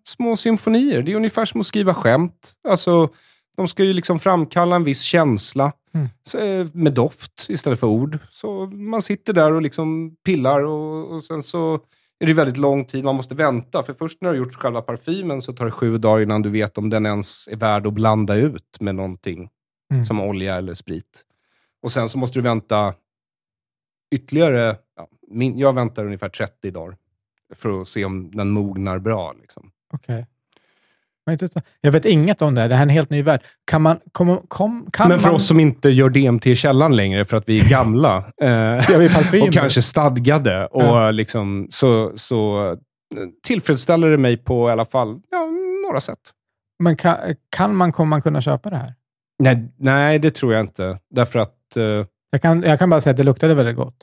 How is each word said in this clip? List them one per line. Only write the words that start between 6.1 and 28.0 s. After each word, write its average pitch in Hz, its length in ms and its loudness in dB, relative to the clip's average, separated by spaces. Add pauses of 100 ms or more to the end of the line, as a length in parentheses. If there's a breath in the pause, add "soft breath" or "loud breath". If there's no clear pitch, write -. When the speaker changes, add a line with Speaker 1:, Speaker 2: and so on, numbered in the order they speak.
Speaker 1:
så, - 120 -10
eh, 190 340 -4
med 160 200 0
doft - 560 -4
istället 139 320 -4
för 123 60 0
ord. 131 320 -2 (120)
Så 196 360 -10
man 202 360 -8
sitter 202 300 -6
där 160 200 4
och 160 100 0
liksom 160 600 -6
pillar 143 360 0
och, 156 540 -6
och 156 100 -12
sen 156 180 -10
så 160 320 -6 (440)
är 165 80 -4
det 160 60 4
väldigt 143 240 0
lång 139 280 0
tid. 131 200 -8
Man 135 120 0
måste 131 180 -10
vänta, 143 480 -4
för 139 120 -14
först 160 280 -12
när 180 100 -4
du 139 60 -4
har 123 80 -4
gjort 127 80 -16
själva 120 280 -6
parfymen 156 600 -8
så 123 100 -14
tar 120 120 -10
det 113 60 -6
sju 113 280 -2
dagar 110 240 2
innan 107 200 -2
du 104 80 -4
vet 104 280 -4
om 107 120 -4
den 107 160 -2
ens 104 420 -8
är 110 80 -12
värd 107 300 -2
att 104 60 -2
blanda 107 420 0
ut 123 460 -4
med 101 140 -6
någonting 92 540 -12 (440)
Speaker 2:
Mm. 127 120 0
Speaker 1:
som 107 160 -4
olja 98 360 -6
eller 90 180 -8
sprit. - 480 -14 (600)
Och 127 100 -8
sen 117 160 -4
så 135 100 -8
måste 127 200 -6
du 127 40 -2
vänta 104 520 -2 (1200)
ytterligare, 127 640 0 (200)
ja, 85 120 -20 (220)
min-, 123 280 -4
jag 135 140 4
väntar 117 320 -4
ungefär 101 240 -8
trettio - 420 -10
dagar 90 260 -14 (580)
för 98 260 -6
att 92 80 -12
se 104 160 -6